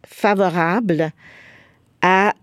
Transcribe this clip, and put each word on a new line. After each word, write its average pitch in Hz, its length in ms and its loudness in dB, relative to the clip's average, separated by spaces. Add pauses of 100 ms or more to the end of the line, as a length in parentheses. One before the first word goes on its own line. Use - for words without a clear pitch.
favorable 180 1040 -2 (880)
à 190 420 2